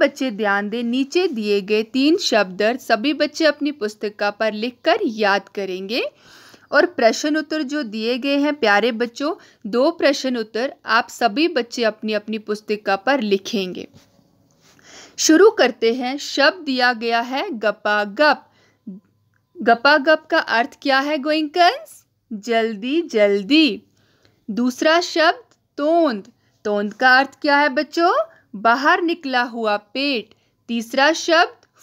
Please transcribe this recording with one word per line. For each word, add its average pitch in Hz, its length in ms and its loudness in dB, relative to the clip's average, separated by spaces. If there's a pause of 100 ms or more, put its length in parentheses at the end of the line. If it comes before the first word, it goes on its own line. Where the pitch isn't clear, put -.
बच्चे 277 300 0
ध्यान 202 380 -2
दें, 233 140 -6
नीचे 269 460 -2
दिए 208 320 -2
गए 214 220 0
तीन 269 340 2
शब्द 202 460 0
अर्थ 233 180 0
सभी 233 340 0
बच्चे 302 300 -2
अपनी 294 280 0
पुस्तिका 208 580 -6
पर 220 220 -2
लिखकर 247 520 -2
याद 202 440 0
करेंगे। 196 540 -6 (680)
और 302 140 4
प्रश्न 302 500 -2
उत्तर 311 260 -4
जो 285 200 -6
दिए 220 360 -6
गए 277 180 -2
हैं 285 180 0
प्यारे 220 380 2
बच्चों, 240 420 -6 (320)
दो 240 240 2
प्रश्न 277 460 0
उत्तर 226 360 -6 (140)
आप 226 220 0
सभी 240 400 0
बच्चे 247 360 -4
अपनी 214 280 -4
अपनी 214 260 -6
पुस्तिका 208 580 -4
पर 247 240 -2
लिखेंगे। 196 680 -4 (1300)
शुरू 349 320 6
करते 240 440 0
हैं। 254 240 -6
शब्द 302 460 -2
दिया 247 280 0
गया 233 280 -2
है 262 300 -6
गपागप। 208 1000 0 (1040)
गपागप 285 760 2
का 330 80 2
अर्थ 262 440 -2
क्या 269 180 2
है 294 180 -4
गोइंकन्स? 320 840 0 (280)
जल्दी 226 680 -2
जल्दी। 214 800 2 (680)
दूसरा 254 500 2
शब्द 349 560 -2 (220)
तोंद। 294 500 0 (360)
तोंद 208 300 -2
का 254 240 6
अर्थ 269 240 -2
क्या 285 160 4
है 294 100 2
बच्चों? 302 440 0 (440)
बाहर 262 460 2
निकला 277 400 -2
हुआ 226 340 -2
पेट। 262 580 -6 (340)
तीसरा 254 440 0
शब्द 330 540 0 (160)